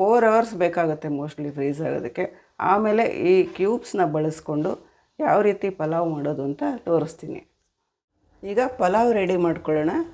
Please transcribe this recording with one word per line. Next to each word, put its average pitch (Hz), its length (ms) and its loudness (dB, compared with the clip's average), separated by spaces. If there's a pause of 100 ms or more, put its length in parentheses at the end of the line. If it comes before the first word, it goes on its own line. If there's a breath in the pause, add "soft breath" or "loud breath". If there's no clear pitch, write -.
ಫೋರ್ 226 300 4
ಅವರ್ಸ್ 220 240 4 (100)
ಬೇಕಾಗುತ್ತೆ 165 460 0 (100)
mostly 147 380 -8
ಫ್ರೀಸ್ 143 300 -2
ಆಗೋದಕ್ಕೆ. 143 380 -4 (460 loud breath)
ಆಮೇಲೆ 214 340 2 (260)
ಈ 185 40 6 (220)
ಕ್ಯೂಬ್ಸ್ನ 202 460 -2 (120)
ಬಳಸ್ಕೊಂಡು 156 560 -2 (520 soft breath)
ಯಾವ 190 240 4
ರೀತಿ 196 180 -2 (140)
ಪಲಾವ್ 165 320 -2
ಮಾಡೋದು 147 340 -4
ಅಂತ 143 160 -4 (240)
ತೋರಿಸ್ತೀನಿ. 156 540 -2 (1120)
ಈಗ 220 80 2 (200)
ಪಲಾವ್ 214 380 4
ರೆಡಿ 185 260 2
ಮಾಡ್ಕೊಳ್ಳೋಣ. 156 480 0 (220)